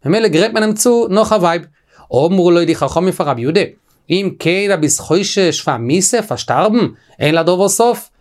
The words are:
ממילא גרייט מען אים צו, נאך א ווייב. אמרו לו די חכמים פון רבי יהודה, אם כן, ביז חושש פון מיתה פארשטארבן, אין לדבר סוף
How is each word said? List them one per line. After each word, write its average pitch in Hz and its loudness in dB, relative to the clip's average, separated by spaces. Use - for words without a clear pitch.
ממילא 214 0
גרייט 190 0
מען 220 0
אים 214 0
צו, 233 2
נאך 214 2
א - 4
ווייב. 175 0
אמרו 175 4
לו 170 4
די 160 0
חכמים 165 -2
פון 165 -4
רבי 123 -4
יהודה, 156 0
אם 185 0
כן, 190 0
ביז 151 0
חושש 185 0
פון 127 -4
מיתה 180 0
פארשטארבן, 190 0
אין 147 0
לדבר 180 2
סוף 226 0